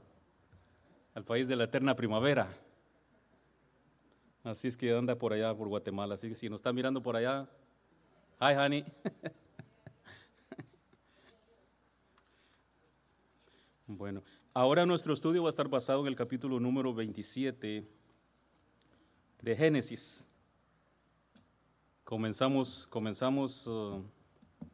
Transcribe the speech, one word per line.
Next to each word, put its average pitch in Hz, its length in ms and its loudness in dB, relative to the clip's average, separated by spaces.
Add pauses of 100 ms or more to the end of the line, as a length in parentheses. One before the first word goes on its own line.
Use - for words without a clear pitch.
(1120)
al 104 100 -10
país 123 240 0
de 131 80 0
la 120 100 4
eterna 131 300 2
primavera. 113 560 2 (1900)
Así 117 260 -4
es 120 60 -4
que 120 160 0
anda 123 240 2
por 117 180 -2
allá, 110 200 0
por 107 140 -6
Guatemala. 101 480 -4
Así 113 140 -10
que 110 40 -8
si 110 160 -8
nos 104 120 -8
están 127 120 0
mirando 131 300 -2
por 120 120 -2
allá, 131 320 0 (920)
hi, 139 160 6
honey. 143 340 2
<laughs> - 60 -20 (4000)
Bueno, 98 380 -8 (320)
ahora 135 320 6
nuestro 170 260 2
estudio 165 300 2
va 165 60 4
a - 20 0
estar 139 160 0
basado 135 340 2
en 143 60 -2
el 135 80 -2
capítulo 123 440 -2
número 127 320 2
veintisiete 110 960 -4 (1600)
de 113 120 0
Génesis. 139 720 0 (1800)
Comenzamos, 127 840 0
comenzamos, 127 800 -2
uh, 104 360 -6 (720)